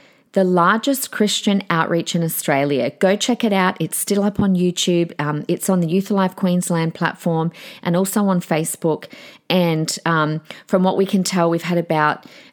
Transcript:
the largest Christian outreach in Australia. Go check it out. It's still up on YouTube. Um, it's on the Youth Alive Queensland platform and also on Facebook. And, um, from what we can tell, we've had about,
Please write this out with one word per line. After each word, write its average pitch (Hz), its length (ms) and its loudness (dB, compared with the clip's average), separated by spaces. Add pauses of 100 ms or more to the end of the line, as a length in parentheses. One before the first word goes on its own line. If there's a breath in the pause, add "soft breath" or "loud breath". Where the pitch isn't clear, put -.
(320 soft breath)
the 196 120 2
largest 196 640 2
Christian 202 600 0
outreach 165 440 0
in 170 80 0
Australia. 143 680 0
Go 190 260 2
check 226 260 -2
it 208 120 2
out. 185 260 2
It's 160 160 -4
still 202 260 0
up 202 160 -2
on 196 160 2
YouTube. 175 640 0
Um, 147 300 -4
it's 175 220 -2
on 185 100 2
the 170 60 2
Youth 190 240 0
Alive 190 260 0
Queensland 175 560 0
platform 165 580 -2 (320 loud breath)
and 170 140 0
also 196 300 0
on 180 160 2
Facebook. 160 640 -2 (420 loud breath)
And, 170 560 2
um, 156 380 0 (240 loud breath)
from 190 160 2
what 185 160 2
we 196 80 2
can 190 180 0
tell, 175 240 0
we've 170 140 0
had 175 160 -2
about, 156 480 0 (260 loud breath)